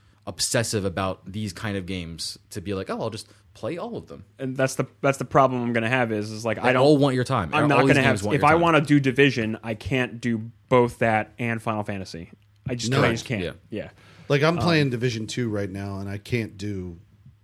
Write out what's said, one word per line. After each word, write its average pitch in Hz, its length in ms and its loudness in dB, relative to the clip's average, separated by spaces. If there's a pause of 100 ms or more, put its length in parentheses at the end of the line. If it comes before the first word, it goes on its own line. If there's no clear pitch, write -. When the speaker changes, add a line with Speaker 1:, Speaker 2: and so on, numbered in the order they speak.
(260)
Speaker 1:
obsessive 107 600 -2
about 95 460 -6
these 107 220 -6
kind 101 240 -6
of 92 80 -8
games 85 520 -10 (140)
to 101 100 -10
be 98 120 -8
like, 95 160 -6
"Oh, 233 120 -6
I'll 117 80 -4
just 107 180 -12 (260)
play 139 240 -8
all 214 200 -10
of 85 100 -14
them." - 180 -18 (140)
Speaker 2:
And 131 160 -6
that's 135 200 0
the, - 100 -2 (160)
that's 139 160 2
the 135 80 -6
problem 131 360 4
I'm 120 120 0
gonna 113 160 0
have 123 220 0
is, 107 200 -4
is, 110 140 -8
like, 110 160 -2
Speaker 1:
They 123 80 4
Speaker 2:
I 127 40 6
don't 131 100 4
Speaker 1:
all 147 140 8
want 135 180 2
your 127 80 0
time. 120 300 0
Speaker 2:
I'm 151 100 2
Speaker 1:
All 147 60 4
Speaker 2:
not 143 120 6
Speaker 1:
these 139 80 6
Speaker 2:
gonna 139 140 4
have, 131 120 4
Speaker 1:
games 95 80 -4
want 107 120 0
Speaker 2:
if 143 60 0
Speaker 1:
your 147 80 6
Speaker 2:
I 156 40 8
Speaker 1:
time. 170 80 4
Speaker 2:
wanna 160 200 6
do 143 180 6
Division, 127 640 2
I 113 100 -6
can't 120 480 -4
do 113 300 -4 (180)
both 120 300 4
that 110 400 0
and 117 220 -4
Final 107 220 -4
Fantasy. 92 480 -10 (360)
I 127 80 -6
just, 117 160 -4
Speaker 3:
No. 131 120 2
Speaker 2:
I 117 80 4
just 113 140 -4
can't. 101 180 -4
Speaker 1:
Yeah. 80 80 -4 (180)
Speaker 2:
Yeah. - 200 -10 (400)
Speaker 3:
Like, 139 120 2
I'm 165 160 2
Speaker 2:
Um, 120 60 -2
Speaker 3:
playing 156 260 4
Division 113 380 -2
two 120 220 -4
right 101 200 -2
now, 98 300 -8
and 98 100 -10
I 101 80 -6
can't 104 400 -4
do 92 400 -8 (460)